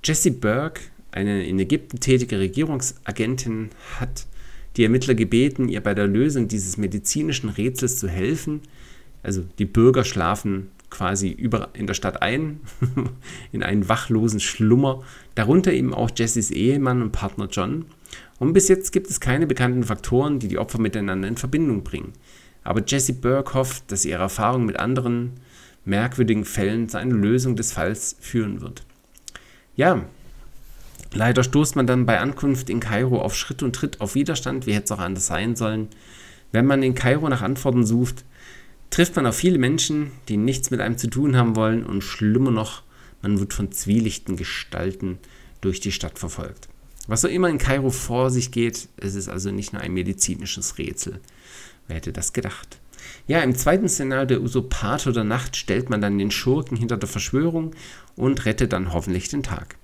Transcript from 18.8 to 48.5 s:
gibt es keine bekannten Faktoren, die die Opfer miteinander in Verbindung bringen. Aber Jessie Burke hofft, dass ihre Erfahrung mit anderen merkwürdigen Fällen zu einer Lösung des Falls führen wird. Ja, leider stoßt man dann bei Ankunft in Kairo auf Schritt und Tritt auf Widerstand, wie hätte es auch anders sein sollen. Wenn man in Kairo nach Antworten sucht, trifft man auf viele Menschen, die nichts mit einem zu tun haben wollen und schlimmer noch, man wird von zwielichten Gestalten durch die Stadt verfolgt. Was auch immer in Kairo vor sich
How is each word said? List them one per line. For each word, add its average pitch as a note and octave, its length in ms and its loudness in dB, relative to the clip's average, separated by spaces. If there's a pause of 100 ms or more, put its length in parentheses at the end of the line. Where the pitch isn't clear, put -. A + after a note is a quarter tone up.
gibt - 180 0
es - 100 -4
keine C#3 280 2
bekannten B2 360 2
Faktoren, B2+ 560 2
die A2 80 -4
die - 120 -2
Opfer A2 200 -4
miteinander G2 480 0
in A#2 100 -4
Verbindung C3 460 0
bringen. - 300 -8 (500)
Aber A2 220 0
Jessie C3+ 280 0
Burke C3 400 0
hofft, C3 380 -2
dass G2 140 -2
ihre E2+ 160 -2
Erfahrung A2 440 2
mit G2+ 120 -2
anderen A#2+ 560 0 (520)
merkwürdigen G#2+ 600 2
Fällen G#2+ 440 0
zu A2+ 80 -6
einer A#2+ 180 0
Lösung A#2+ 400 4
des A2 160 -2
Falls F#2+ 480 -4
führen G#2 420 -4
wird. - 220 -12 (920)
Ja, C#3+ 300 4 (1080)
leider A#2 300 4
stoßt C#3+ 320 2
man C3+ 120 4
dann B2+ 180 4
bei G#2+ 140 4
Ankunft C3 500 0
in A#2 100 0
Kairo A2+ 420 2
auf - 140 -2
Schritt - 280 -6
und C3 120 -2
Tritt - 260 -4
auf C3 140 -4
Widerstand, C3+ 500 -2
wie G#2+ 80 0
hätte G#2 120 0
es - 60 -4
auch G2+ 80 -4
anders F2+ 280 -2
sein G#2+ 280 0
sollen. A2 320 -2 (640)
Wenn C3 140 4
man C3+ 180 4
in B2+ 100 4
Kairo C#3 360 2
nach A#2+ 120 0
Antworten B2 440 2
sucht, A#2+ 400 0 (640)
trifft F3 260 2
man C#3 120 4
auf A2+ 80 2
viele F3 220 4
Menschen, D3 540 0 (160)
die G#2+ 100 0
nichts B2+ 340 0
mit A#2 100 0
einem B2 160 -2
zu B2+ 120 -2
tun C3 260 2
haben A#2 200 4
wollen A2 300 2
und G2 160 -2
schlimmer A#2 500 2
noch, G#2+ 320 -2 (380)
man G2+ 180 0
wird G2+ 140 -4
von G2 180 -2
zwielichten G#2 640 0
Gestalten F#2 840 -6 (420)
durch F#2+ 180 0
die G2+ 120 -4
Stadt - 280 -6
verfolgt. - 480 -10 (400)
Was A2+ 160 0
auch E3+ 60 2
immer F3+ 200 2
in D3+ 80 0
Kairo C3+ 320 2
vor B2+ 400 0
sich B2+ 220 -2